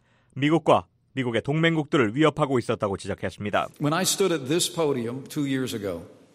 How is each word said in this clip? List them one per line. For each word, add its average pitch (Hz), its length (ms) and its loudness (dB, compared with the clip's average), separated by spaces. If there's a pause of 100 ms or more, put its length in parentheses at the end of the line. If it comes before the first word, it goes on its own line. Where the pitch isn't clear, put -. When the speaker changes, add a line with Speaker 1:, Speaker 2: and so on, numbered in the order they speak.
(360)
Speaker 1:
미국과 147 500 4 (280)
미국의 120 280 -2
동맹국들을 151 760 2
위협하고 147 440 2
있었다고 104 380 -2
지적했습니다. 98 720 -4 (120)
Speaker 2:
When 147 140 0
I 185 80 0
stood 185 280 0
at 143 160 -2
this 170 240 0
podium 131 520 -2
two 143 240 -4
years 131 280 -2
ago, 92 280 -6 (320)